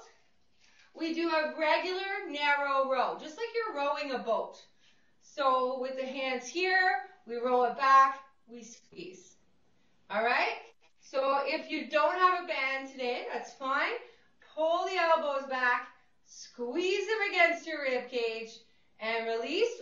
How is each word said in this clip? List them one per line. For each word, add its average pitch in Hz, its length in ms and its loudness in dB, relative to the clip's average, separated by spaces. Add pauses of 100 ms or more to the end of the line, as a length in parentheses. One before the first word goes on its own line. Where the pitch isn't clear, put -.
(960)
we 330 160 -4
do 330 140 -2
a 311 320 0
regular 370 720 -2
narrow 285 600 0
row, 254 300 0
just 302 160 -14
like 466 180 -6
you're 440 220 -4
rowing 285 380 -2
a 226 60 -4
boat. - 440 -4 (580)
So 262 600 0
with 262 160 -6
the 262 80 -4
hands 262 420 -4
here, 370 600 2 (180)
we 233 80 -6
roll 247 300 2
it 233 120 0
back, 269 420 8 (280)
we 226 160 -16
squeeze. - 720 -18 (760)
All 208 140 0
right? 294 360 0 (420)
So 269 420 0
if 285 260 -4
you 294 200 -6
don't 311 280 4
have 359 280 4
a - 20 -10
band 269 420 -4
today, 247 440 -4
that's 233 180 -8
fine. 294 440 -2 (600)
Pull 330 300 2
the 381 100 -2
elbows 294 540 2
back, 247 400 0 (360)
squeeze 359 800 -4
them 403 280 -2
against 339 340 2
your 294 140 -6
rib 254 280 -2
cage, 226 420 -4 (500)
and 226 260 -2
release, 262 540 -2